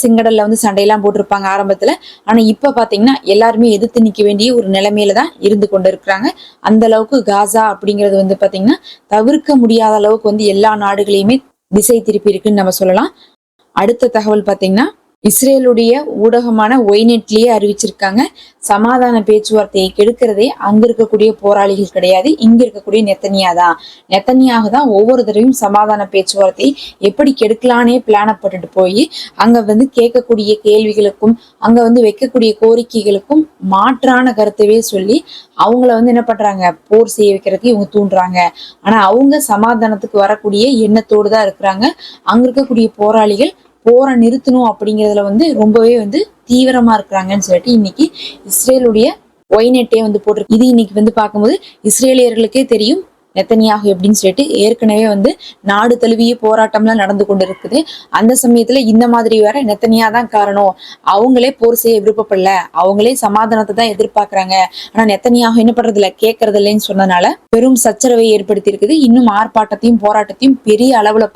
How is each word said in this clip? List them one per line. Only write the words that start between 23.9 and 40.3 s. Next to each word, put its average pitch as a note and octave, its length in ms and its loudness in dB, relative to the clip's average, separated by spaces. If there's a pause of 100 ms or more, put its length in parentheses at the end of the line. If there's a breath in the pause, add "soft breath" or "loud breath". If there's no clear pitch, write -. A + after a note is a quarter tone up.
நெத்தனியாக A#3 600 2
தான் C#4+ 100 2 (120)
ஒவ்வொரு A#3+ 260 2
தடவையும் A3 400 0
சமாதான G#3 500 0
பேச்சுவார்த்தையை G3 560 0 (300 loud breath)
எப்படி C4+ 320 0 (100)
கெடுக்கலானே A#3+ 540 0 (100)
பிளான G#3+ 320 0
போட்டுட்டு F#3 400 -8
போய், F#3 240 0 (320 loud breath)
அங்க A3+ 380 2
வந்து A#3 140 2 (120)
கேட்கக்கூடிய A#3 520 0 (140)
கேள்விகளுக்கும், G#3+ 720 0 (220 loud breath)
அங்க A3+ 240 2
வந்து A#3 260 2
வைக்கக்கூடிய A3+ 440 -2 (100)
கோரிக்கைகளுக்கும் A3+ 840 0 (300)
மாற்றான B3+ 640 0
கருத்தவே G#3 400 0 (140)
சொல்லி, G3+ 240 -2 (480 loud breath)
அவங்கள B3 320 2
வந்து A#3+ 160 2
என்ன A#3+ 180 0
பண்றாங்க, G3 420 -2 (140)
போர் A3 280 2
செய்ய G#3 200 2
வைக்கிறதுக்கு G3 360 -2
இவங்க G3+ 200 -2
தூண்டுறாங்க. F#3 480 -2 (400 loud breath)
ஆனா G#3+ 180 0 (140)
அவங்க C#4 400 2
சமாதானத்துக்கு A3 720 -2
வரக்கூடிய G#3 400 -2 (220)